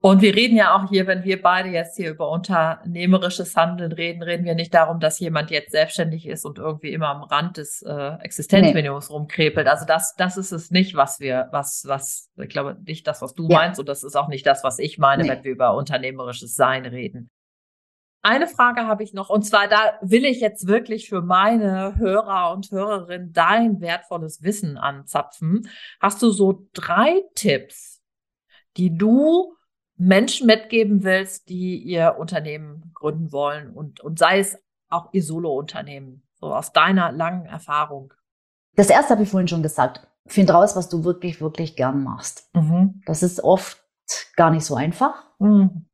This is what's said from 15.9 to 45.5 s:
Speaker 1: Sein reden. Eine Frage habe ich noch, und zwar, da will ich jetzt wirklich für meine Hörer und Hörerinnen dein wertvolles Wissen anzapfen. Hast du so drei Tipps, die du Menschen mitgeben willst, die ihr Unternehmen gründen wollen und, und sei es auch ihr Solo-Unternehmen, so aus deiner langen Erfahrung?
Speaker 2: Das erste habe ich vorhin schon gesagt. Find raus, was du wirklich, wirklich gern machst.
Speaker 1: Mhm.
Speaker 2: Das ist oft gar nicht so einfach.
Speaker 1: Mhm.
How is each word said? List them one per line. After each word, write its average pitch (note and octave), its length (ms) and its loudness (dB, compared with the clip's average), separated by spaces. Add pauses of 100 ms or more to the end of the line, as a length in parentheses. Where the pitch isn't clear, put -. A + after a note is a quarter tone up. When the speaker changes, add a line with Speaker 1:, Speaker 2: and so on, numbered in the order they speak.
Speaker 1:
Sein C3 320 0
reden. A#2+ 420 -12 (920)
Eine C#4 280 0
Frage A#3+ 380 0
habe G#3+ 180 -4
ich G3+ 100 -20
noch, G3 160 -8
und G#3 160 2
zwar, G3+ 220 2
da G#3+ 240 4 (100)
will G#3+ 220 2
ich B3+ 160 0
jetzt G#3 260 -4
wirklich A3 420 -2
für F#3 140 -4
meine G3 760 2
Hörer G3 560 0
und F#3+ 180 -10
Hörerinnen F3+ 640 -6
dein G3 480 2
wertvolles E3 600 -8
Wissen F3 340 -6
anzapfen. D3 920 -4 (320)
Hast G3+ 220 0
du A#3 80 6
so G3 420 0
drei C#4+ 500 2 (140)
Tipps, - 680 -4 (720)
die F3 200 0
du C#4+ 580 4 (420)
Menschen G3 520 4
mitgeben A3 560 2
willst, F#3+ 440 -2
die F3+ 300 -6
ihr E3+ 400 0
Unternehmen D3+ 760 -10
gründen D#3 380 -6
wollen C#3+ 400 -4
und, D3 280 -16
und D#3+ 180 -10
sei F3 220 4
es G3 180 -6 (320)
auch C#3 220 -6
ihr F#3+ 100 0
Solo-Unternehmen, C#3+ 1000 -8 (120)
so - 180 -10
aus D3 200 -6
deiner E3+ 400 2
langen E3 340 -6
Erfahrung? D3 640 -8 (640)
Speaker 2:
Das G3 160 6
erste C#4+ 240 6
habe G#3+ 80 0
ich G3+ 80 -2
vorhin F#3 180 0
schon E3 140 -2
gesagt. D3+ 440 -2 (200)
Find F#3+ 260 4
raus, F3+ 240 6
was F3+ 120 -6
du E3 160 -4
wirklich, F3 360 -6
wirklich D#3 360 -8
gern C3+ 260 -2
machst. - 520 -12
Speaker 1:
Mhm. F3 520 2
Speaker 2:
Das D#3+ 160 -4
ist F3+ 200 -2
oft - 400 0 (540)
gar E3 140 6
nicht D#3+ 140 0
so D3 100 -6
einfach. E3+ 400 -2 (240)
Speaker 1:
Mhm. G3 560 4